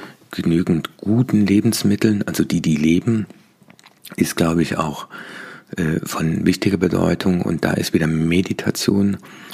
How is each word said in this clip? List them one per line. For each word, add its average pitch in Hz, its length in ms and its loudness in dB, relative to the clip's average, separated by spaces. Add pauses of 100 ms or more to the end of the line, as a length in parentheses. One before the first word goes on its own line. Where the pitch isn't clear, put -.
(300)
genügend 85 680 0
guten 107 480 2
Lebensmitteln, 104 800 2
also - 180 -2
die, 85 160 -2
die 80 160 0
leben, 90 500 0 (880)
ist, - 200 0
glaube 82 260 2
ich, - 140 -2
auch, 78 320 -4 (680)
äh, 80 280 -2
von - 420 -2
wichtiger 92 300 2
Bedeutung. 87 680 0
Und - 220 -2
da 87 80 0
ist - 200 -2
wieder 80 140 2
Meditation 95 1120 0 (360)